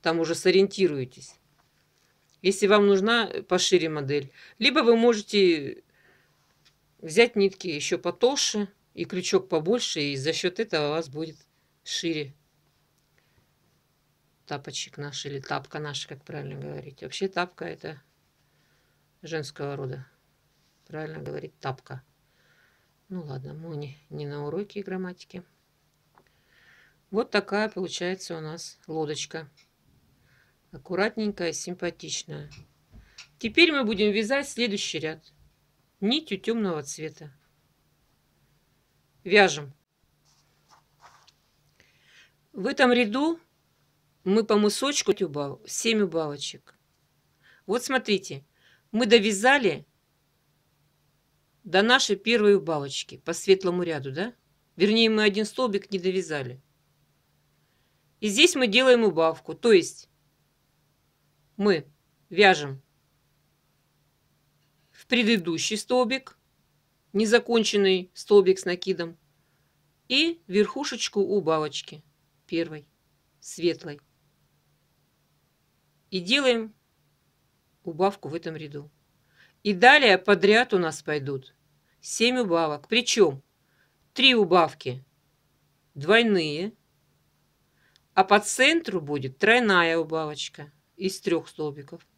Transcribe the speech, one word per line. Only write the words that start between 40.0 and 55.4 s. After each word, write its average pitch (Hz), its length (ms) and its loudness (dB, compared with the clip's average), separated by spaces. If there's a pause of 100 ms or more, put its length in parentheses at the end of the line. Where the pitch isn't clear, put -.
В 202 140 -8
этом 269 260 4
ряду 254 480 0 (840)
мы 208 200 2
по 214 140 2
мысочку 208 540 0
убав-, 143 540 -6
семь 220 360 0
убавочек. 156 720 -6 (880)
Вот 240 180 -2
смотрите, 220 600 -2 (480)
мы 233 140 2
довязали 214 800 4 (1800)
до 185 180 2
нашей 240 340 2
первой 208 400 4
убавочки 147 600 -6
по 165 160 -6
светлому 185 480 2
ряду, 151 280 -6
да? 185 240 -6 (420)
Вернее, 220 340 4
мы 214 120 2
один 208 220 2